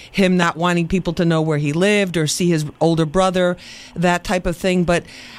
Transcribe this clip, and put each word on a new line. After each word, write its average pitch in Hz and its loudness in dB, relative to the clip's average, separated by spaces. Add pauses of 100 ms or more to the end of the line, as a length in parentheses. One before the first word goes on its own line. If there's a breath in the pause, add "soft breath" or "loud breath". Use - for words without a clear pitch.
(120)
him 185 2
not 170 0
wanting 175 0
people 175 -2
to 170 -2
know 165 2
where 156 0
he 147 -2
lived 190 2
or 156 0
see 175 -2
his 160 2 (140)
older 160 2
brother, 180 0 (380 loud breath)
that 175 0
type 185 -4
of 175 -4
thing. 180 0
But 170 0 (360 loud breath)